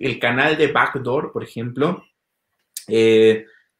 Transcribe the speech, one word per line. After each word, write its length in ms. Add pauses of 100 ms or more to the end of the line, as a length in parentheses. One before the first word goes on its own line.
el 180
canal 380
de 160
Backdoor, 600
por 120
ejemplo, 600 (840)
eh, 580 (340)